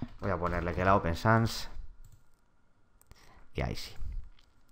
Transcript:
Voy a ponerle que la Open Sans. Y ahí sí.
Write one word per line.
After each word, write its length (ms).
Voy 100
a 80
ponerle 360
que 100
la 100
Open 220
Sans. 540
Y 80
ahí 140
sí. 180